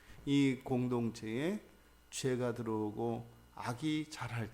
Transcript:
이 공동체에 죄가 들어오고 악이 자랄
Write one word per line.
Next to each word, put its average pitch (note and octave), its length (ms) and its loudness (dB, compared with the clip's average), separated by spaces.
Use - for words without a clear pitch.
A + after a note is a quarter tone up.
이 C#3 380 6
공동체에 B2 1000 0
죄가 B2 460 0
들어오고 A2+ 760 -2
악이 D3 560 -2
자랄 A#2 440 -4